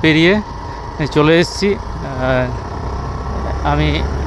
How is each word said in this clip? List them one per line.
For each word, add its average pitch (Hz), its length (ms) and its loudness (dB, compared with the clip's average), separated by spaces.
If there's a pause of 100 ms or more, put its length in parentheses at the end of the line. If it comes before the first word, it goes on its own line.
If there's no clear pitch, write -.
পেরিয়ে 165 400 4 (680)
চলে 151 320 6
এসেছি। 190 360 2
আহ, - 1900 -4
আমি 151 340 2 (240)